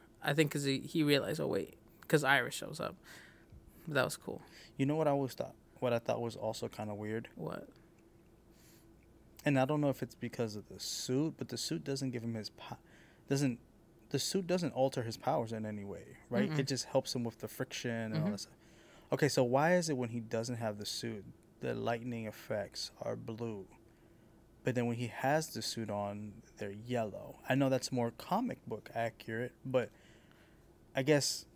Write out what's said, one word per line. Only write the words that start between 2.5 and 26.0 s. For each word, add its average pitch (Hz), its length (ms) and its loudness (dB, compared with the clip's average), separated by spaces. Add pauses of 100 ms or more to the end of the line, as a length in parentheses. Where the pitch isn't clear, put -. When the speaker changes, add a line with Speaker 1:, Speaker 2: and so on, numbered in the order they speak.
Speaker 1:
shows - 240 -8
up. - 160 -4 (920)
That 143 160 2
was - 140 -2
cool. - 240 -10 (360)
Speaker 2:
You 135 80 2
know 147 100 2
what 156 120 2
I 143 40 6
always 139 220 0
thought? - 220 -8 (240)
What 127 140 2
I 117 60 2
thought 117 220 0
was 117 140 -4
also 113 320 -4
kinda 107 260 -6
weird? 107 420 -6
Speaker 1:
What? - 320 -8 (1800)
Speaker 2:
And 139 140 6
I 131 60 6
don't 151 160 2
know 143 80 4
if - 120 -2
it's 123 140 -6
because 113 400 -4
of 101 120 -10
the 95 120 -14
suit, 135 580 0
but 120 120 -8
the 117 80 -6
suit 156 260 -4
doesn't 135 280 -2
give 117 120 -4
him 117 120 -4
his 104 140 -6
po-, - 280 -14 (500)
doesn't, 139 320 2 (500)
the 139 100 2
suit 190 280 0
doesn't 175 240 2
alter 131 320 2
his 113 140 -6
powers 131 340 0
in 110 140 -4
any 104 180 -6
way, 95 340 -10 (120)
right? 127 200 2
Speaker 1:
Mm-mm. 151 100 0
Speaker 2:
It 139 80 2
just 131 180 -2
helps - 280 2
him 120 120 -2
with 117 140 -6
the 110 100 -6
friction - 420 -4
and 113 240 -2
all 156 60 2
Speaker 1:
Mm-hmm. 185 100 2
Speaker 2:
that 202 80 -4
stuff. - 140 -12 (580)
Okay, 139 160 4
so 131 160 4
why 139 320 6
is 165 140 2
it 139 80 0
when 120 120 0
he 117 120 -4
doesn't 113 340 -2
have 113 220 -2
the 104 80 -8
suit, 110 400 -6 (340)
the 123 140 -2
lightning 117 520 -2
effects - 640 -6 (100)
are 113 160 -4
blue, 113 480 -6 (960)
but 127 120 0
then 120 100 2
when 120 100 0
he 120 120 -2
has 147 460 0
the 113 80 -6
suit 110 280 -4
on, 104 440 -4 (240)